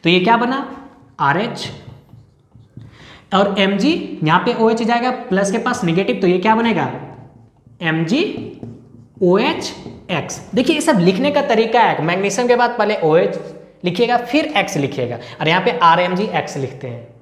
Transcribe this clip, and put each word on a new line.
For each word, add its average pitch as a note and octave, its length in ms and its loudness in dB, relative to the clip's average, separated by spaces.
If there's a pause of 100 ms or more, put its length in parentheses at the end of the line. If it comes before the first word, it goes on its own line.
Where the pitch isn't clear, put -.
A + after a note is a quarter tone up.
तो E3 60 4
ये F3+ 100 6
क्या A3+ 160 4
बना? B3 300 -2 (540)
आरएच। C3+ 480 -2 (1700)
और G3 240 2
एमजी, G3+ 640 0
यहाँ D#3+ 160 4
पे A#3+ 140 -2
ओएच A3+ 280 2
जाएगा, A#3 280 0 (180)
plus D4 240 0
के A#3 60 0
पास A#3+ 260 -4
negative, G3 360 0
तो F#3+ 60 2
ये F3+ 120 4
क्या A3 160 2
बनेगा? G#3 360 0 (920)
एमजी E3+ 760 -2 (640)
ओ F3+ 160 4
एच D4 340 -2 (380)
एक्स। - 300 -6 (140)
देखिए, B3+ 200 2
ये D4+ 60 -2
सब C#4+ 180 2
लिखने F#3+ 320 2
का D4 140 2
तरीका A3+ 380 2
है। D3+ 220 2
Magnesium G3 440 -2
के A#3+ 80 6
बाद A#3+ 220 0
पहले G#3+ 240 0
ओएच E3+ 360 4 (460)
लिखिएगा, A#3 340 0
फिर C#4+ 260 0 (120)
एक्स G3 200 0
लिखिएगा, B2 420 -4 (220)
और D3 80 0
यहाँ F3 160 2
पे A#3 200 0
आरएमजी F3+ 400 4 (100)
एक्स D3+ 220 -4
लिखते C3 320 -8
हैं। A#2 180 -14 (160)